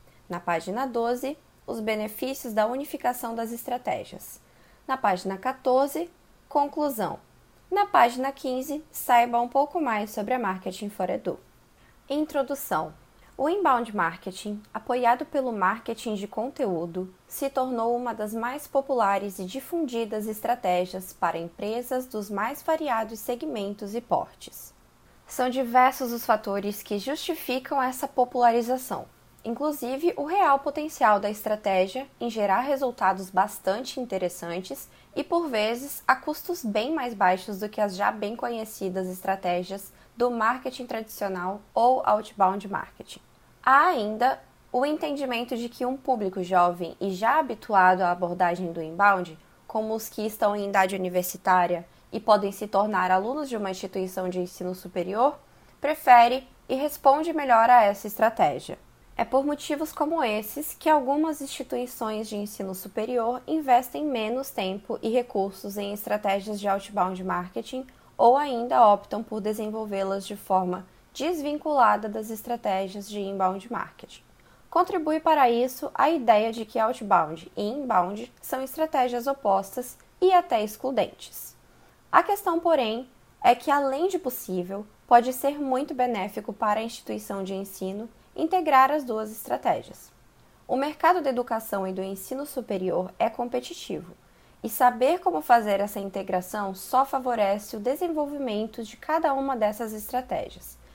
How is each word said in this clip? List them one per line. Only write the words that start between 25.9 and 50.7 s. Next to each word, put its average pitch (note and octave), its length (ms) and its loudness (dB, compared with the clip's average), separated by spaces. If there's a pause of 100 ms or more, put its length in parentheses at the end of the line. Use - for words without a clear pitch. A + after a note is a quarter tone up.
os A#3 140 -8
fatores G3+ 560 -2
que G#3 160 -4
justificam C4+ 840 -4
essa B3+ 260 -2
popularização, A#3+ 1000 2 (360)
inclusive C#4 720 -2
o C#4+ 120 -4
real D#4+ 320 4
potencial C#4 600 2
da G#3 120 -2
estratégia G#3 760 0 (140)
em A#3 80 -4
gerar G3+ 320 2
resultados A#3+ 720 0
bastante G#3 680 -2
interessantes F#3 920 -6 (260)
e, C#4+ 80 -2
por E4+ 240 0
vezes, A#3+ 580 -4
a C4 80 6
custos D4+ 480 -6
bem A3+ 300 0
mais B3 220 -4
baixos F#3+ 460 2
do G#3 100 -6
que G#3+ 100 -6
as G3 160 0
já G3+ 140 2
bem G#3+ 260 -6
conhecidas G#3 720 -6
estratégias F#3 840 -4 (240)
do B3 160 2
marketing B3 540 -2
tradicional G#3 800 -6 (100)
ou A#3+ 320 4
outbound G3+ 640 2
marketing. - 520 -10 (420)
Há C#4 240 8
ainda A#3+ 520 2 (320)
o B3+ 140 0
entendimento C#4 720 -2
de A#3 140 -4
que B3 160 -4
um C4 100 -2
público G#3 460 -2
jovem F3 580 2
e G3 100 -2
já A3 280 2
habituado G3 640 4
à F3 80 2
abordagem F3 600 0
do E3+ 120 -8
inbound, F3 560 2 (280)
como A3 280 -4
os A3 160 -8
que G#3+ 160 -4
estão G#3+ 280 0
em G3+ 140 -4
idade G3 260 4